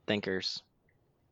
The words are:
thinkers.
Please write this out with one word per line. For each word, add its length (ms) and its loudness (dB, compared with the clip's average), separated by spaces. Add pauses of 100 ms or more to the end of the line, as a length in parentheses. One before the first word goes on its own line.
thinkers. 560 0 (680)